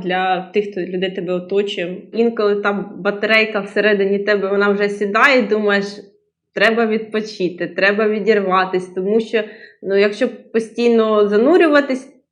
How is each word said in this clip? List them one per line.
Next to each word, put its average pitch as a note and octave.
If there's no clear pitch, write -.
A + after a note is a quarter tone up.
для F#3
тих, G#3
хто, F#3
людей F#3
тебе F#3
оточує. F#3
Інколи A3
там G3+
батарейка G#3
всередині G3+
тебе, G3+
вона G3+
вже G3+
сідає, A3+
і G#3
думаєш, G3+
треба A3
відпочити, G#3+
треба G3+
відірватись, F#3
тому G3
що, A3
ну, G3
якщо G#3
постійно A3
занурюватись C#4+